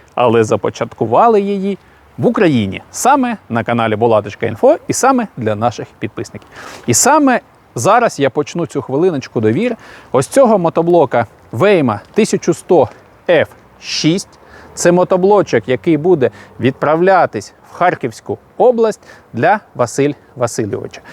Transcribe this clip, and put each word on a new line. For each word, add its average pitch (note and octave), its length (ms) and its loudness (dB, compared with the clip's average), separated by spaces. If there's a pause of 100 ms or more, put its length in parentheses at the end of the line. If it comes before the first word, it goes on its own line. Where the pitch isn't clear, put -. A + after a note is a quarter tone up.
(140)
але A#2 300 2
започаткували A#2 960 0
її G3 380 -4 (400)
в A#2+ 80 -2
Україні, C#3 640 0
саме B3 460 0 (120)
на A2+ 160 -4
каналі A#2 320 -2
«Булаточка G#2+ 500 0
Інфо» A#3 300 2 (120)
і - 40 -6
саме C4 340 0 (100)
для A2 180 -2
наших A#2 320 -4 (120)
підписників. - 500 -12 (380)
І A#2 80 0
саме C4+ 460 2 (340)
зараз G#3+ 460 0
я C3+ 100 2
почну D#3 360 -4
цю C#3 160 -6
хвилиночку C#3 580 -2
довіри E3 360 0 (360)
ось D#3 140 0
цього A3+ 320 4
мотоблока E3+ 680 2 (260)
Вейма C3+ 480 2 (140)
тисячу - 400 0
сто D3 340 2 (400)
Ф D3+ 200 2 (340)
шість. - 460 -2 (460)
Це F3 180 0
мотоблочок, F3+ 760 2
який D3+ 280 0
буде D3 340 2 (300)
відправлятись D3+ 920 0 (160)
в - 40 -20
Харківську D3+ 640 -4 (200)
область A3+ 420 0 (320)
для E3 280 0 (140)
Василь C#3 380 -2 (240)
Васильовича. A2+ 640 -6 (120)